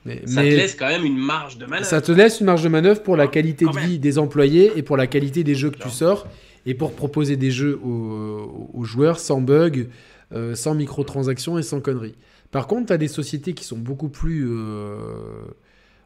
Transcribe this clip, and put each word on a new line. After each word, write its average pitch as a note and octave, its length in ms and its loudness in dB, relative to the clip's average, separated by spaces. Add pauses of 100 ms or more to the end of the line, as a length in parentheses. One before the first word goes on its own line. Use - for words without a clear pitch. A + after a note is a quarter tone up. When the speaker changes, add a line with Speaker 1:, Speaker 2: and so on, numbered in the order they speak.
Speaker 1:
Mais, A#2+ 200 -10
Speaker 2:
ça B2+ 160 0
Speaker 1:
mais C#3+ 100 6
Speaker 2:
te D3 40 6
laisse F#3+ 200 2
quand C3 120 -4
même E3+ 160 0
une C#3 140 0
marge C#3+ 400 -4
de - 80 -16
manœuvre. F#3 200 -6
Speaker 1:
ça D#3 160 0
te E3+ 100 0
laisse G#3+ 280 6
une G#3 60 0
marge F3 180 4
de E3+ 60 2
manœuvre F#3 340 4
pour F#3 140 2
la D3 60 6
Speaker 2:
Hein, C#3 40 4
Speaker 1:
qualité D#3 380 2
Speaker 2:
quand D3+ 60 4
Speaker 1:
de C#3 60 -2
Speaker 2:
même. D#3 120 0
Speaker 1:
vie E3+ 100 -2
des C#3 180 2
employés D3 580 6
et D#3 80 -2
pour D3 120 -2
la C3 120 2
qualité C#3+ 360 0
des D3 120 2
jeux C#3 140 0
que C#3 60 -6
tu - 140 -12
Speaker 2:
Clairement. A#2+ 60 -10
Speaker 1:
sors F#3 320 2 (380)
et C3 100 -2
pour C#3+ 180 -4
proposer C#3+ 420 -2
des C3 160 2
jeux C3+ 320 -2
aux, G#2+ 880 -8
aux B2 100 -8
joueurs C#3 360 2
sans C3+ 220 -2
bugs, C#3 460 2 (460)
euh, A#2 220 -6
sans D3+ 200 -2
microtransactions C#3 840 -4
et D#3+ 60 -2
sans C#3 180 -6
conneries. A#2+ 340 -6 (360)
Par C3+ 160 -4
contre, A#3+ 200 -2
t'as F3+ 100 2
des D3+ 120 -2
sociétés D3+ 440 -6
qui - 120 -16
sont A#2 120 -12
beaucoup C3+ 320 -8
plus, D#3+ 380 -2
euh, G#2+ 500 -8 (1080)